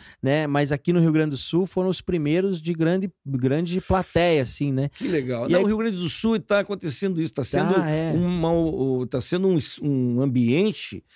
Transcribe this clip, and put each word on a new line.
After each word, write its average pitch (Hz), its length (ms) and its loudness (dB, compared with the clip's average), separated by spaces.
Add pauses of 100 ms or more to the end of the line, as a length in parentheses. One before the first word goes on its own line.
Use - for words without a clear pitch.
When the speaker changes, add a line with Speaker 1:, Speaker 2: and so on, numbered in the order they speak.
(220)
Speaker 1:
né? 147 240 0
Mas 143 240 0
aqui 147 220 -2
no 175 80 4
Rio 165 100 6
Grande 156 200 2
do 139 60 -6
Sul 175 300 -2
foram 185 220 -2
os 180 120 -2
primeiros 175 600 0
de 165 100 -4
grande, 170 380 0 (160)
grande 139 540 0
plateia, 175 600 2
assim, 139 300 -2
né? 135 220 0
Speaker 2:
Que - 140 -6
legal. 127 400 -2
Speaker 1:
E 139 40 2
Speaker 2:
Não, 180 60 4
Speaker 1:
aí 196 60 4
Speaker 2:
o 208 40 2
Rio 214 100 0
Grande 220 180 0
do 175 120 -2
Sul 220 300 0
tá 202 220 0
acontecendo 190 600 -4
isso, 160 140 -4
tá 139 80 -4
sendo 180 320 0
Speaker 1:
Tá, 165 160 0
é. 160 220 -2
Speaker 2:
uma, 170 400 0
o, 135 540 0
tá 127 140 -4
sendo 185 280 0
um 180 100 4
es-, - 240 -6
um 127 380 0
ambiente 135 840 0 (140)